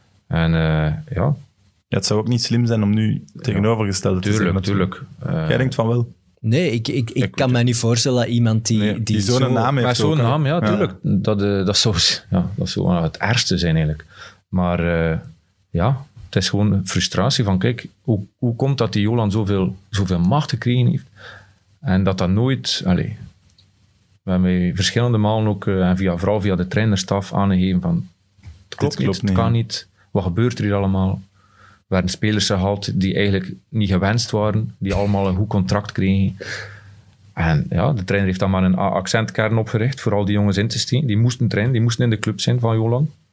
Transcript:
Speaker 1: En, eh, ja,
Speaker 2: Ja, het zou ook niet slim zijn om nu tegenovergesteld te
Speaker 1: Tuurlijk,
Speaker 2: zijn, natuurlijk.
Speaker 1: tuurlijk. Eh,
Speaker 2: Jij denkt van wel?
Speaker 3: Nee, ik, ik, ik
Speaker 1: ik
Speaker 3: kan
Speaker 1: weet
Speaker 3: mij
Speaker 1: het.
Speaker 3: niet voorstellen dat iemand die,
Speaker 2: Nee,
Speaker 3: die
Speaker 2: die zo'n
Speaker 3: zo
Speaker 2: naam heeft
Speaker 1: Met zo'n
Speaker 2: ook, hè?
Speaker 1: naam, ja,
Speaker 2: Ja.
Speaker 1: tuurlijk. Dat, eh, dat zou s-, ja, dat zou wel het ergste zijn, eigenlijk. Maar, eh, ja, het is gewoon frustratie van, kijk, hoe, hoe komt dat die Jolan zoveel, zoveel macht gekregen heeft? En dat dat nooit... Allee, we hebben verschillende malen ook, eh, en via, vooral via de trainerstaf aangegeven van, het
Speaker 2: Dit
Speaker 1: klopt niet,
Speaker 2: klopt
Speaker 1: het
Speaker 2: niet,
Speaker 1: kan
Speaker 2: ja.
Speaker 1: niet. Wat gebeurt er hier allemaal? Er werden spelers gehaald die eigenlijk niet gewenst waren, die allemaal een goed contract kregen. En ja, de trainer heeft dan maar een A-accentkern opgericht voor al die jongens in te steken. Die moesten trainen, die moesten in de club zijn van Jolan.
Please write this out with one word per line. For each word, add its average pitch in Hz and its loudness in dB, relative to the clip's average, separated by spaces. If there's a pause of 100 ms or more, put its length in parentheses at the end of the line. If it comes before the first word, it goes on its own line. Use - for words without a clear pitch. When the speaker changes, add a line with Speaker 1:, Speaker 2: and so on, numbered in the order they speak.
(260)
Speaker 1:
En, 82 0
eh, 78 0 (220)
ja, 120 0 (540)
Speaker 2:
Ja, - -2
het 101 -2
zou 107 0
ook 107 -4
niet 120 0
slim 120 0
zijn 113 0
om 104 2
nu 107 0 (160)
tegenovergesteld 101 0
te 98 -2
Speaker 1:
Tuurlijk, 107 2
Speaker 2:
zijn, 95 2
natuurlijk. 95 0 (240)
Speaker 1:
tuurlijk. - -4
Eh, - -4
Speaker 2:
Jij 120 2
denkt 127 0
van 113 0
wel? 120 0 (280)
Speaker 3:
Nee, 135 0
ik, 113 -2
ik, 117 -2
ik - -
Speaker 1:
ik 135 -4 (100)
Speaker 3:
kan - -
Speaker 1:
weet 139 2
Speaker 3:
mij 123 2
Speaker 1:
het. 120 4
Speaker 3:
niet 123 2
voorstellen 120 2
dat 120 0
iemand 113 2
die, 110 2
Speaker 2:
Nee, 104 2
Speaker 3:
die 117 -4
Speaker 2:
die 110 0
zo'n 110 2
Speaker 3:
zo 127 2
Speaker 2:
naam 120 0
heeft 123 2
Speaker 1:
Met 123 2
zo'n 147 2
Speaker 2:
ook, 160 2
hè? 139 2
Speaker 1:
naam, 139 2
ja, 143 0
Speaker 2:
Ja. 175 0
Speaker 1:
tuurlijk. 202 0 (100)
Dat, 101 0
eh, 98 2
dat 98 0
zou 104 2
s-, - -2
ja, 92 0
dat 92 -2
zou 92 -2
wel 90 2
het 80 -4
ergste 95 -2
zijn, 80 0
eigenlijk. 76 -2 (420)
Maar, 85 0
eh, 80 -2 (520)
ja, 117 -2 (220)
het - -4
is 92 0
gewoon 101 2
frustratie 107 0
van, 98 2
kijk, 120 -2 (140)
hoe, 107 0 (180)
hoe 117 -2
komt 135 0
dat 113 0
die 104 0
Jolan 110 2
zoveel, 95 0 (120)
zoveel 92 0
macht 131 2
gekregen 120 0
heeft? - 0 (760)
En 95 2
dat 95 0
dat 92 0
nooit... 123 0
Allee, 90 0 (1080)
we - -6
hebben 92 2
verschillende 117 2
malen 107 2
ook, 101 -2
eh, 95 2
en 92 4
via, 92 0
vooral 98 2
via 95 2
de 90 0
trainerstaf 101 0
aangegeven 95 2
van, 87 0
het - -8 (200)
Speaker 2:
Dit - -16
Speaker 1:
klopt 143 0
niet, 135 0
Speaker 2:
klopt 101 0
Speaker 1:
het 101 -2
Speaker 2:
niet, 92 2
Speaker 1:
kan 117 2
Speaker 2:
ja. 117 2
Speaker 1:
niet. 117 -4 (220)
Wat 101 0
gebeurt 110 0
er 107 -2
hier 101 0
allemaal? 95 0 (680)
Er 95 0
werden 90 0
spelers 107 0
gehaald 98 0
die 95 0
eigenlijk 95 0 (160)
niet 107 -2
gewenst 98 0
waren, 107 -2
die 95 -2
allemaal 98 0
een 92 0
goed 101 0
contract 101 0
kregen. 95 0 (960)
En 80 0
ja, 95 2
de 104 -2
trainer 98 0
heeft 92 -2
dan 98 0
maar 95 2
een 92 2
A-accentkern 110 0
opgericht 113 -2
voor 104 -2
al 101 0
die 101 0
jongens 104 2
in 104 2
te 117 -6
steken. 127 -2
Die 107 0
moesten 120 2
trainen, 107 0
die 117 2
moesten 117 0
in 120 2
de 107 0
club 107 -4
zijn 123 0
van 113 2
Jolan. 117 0 (220)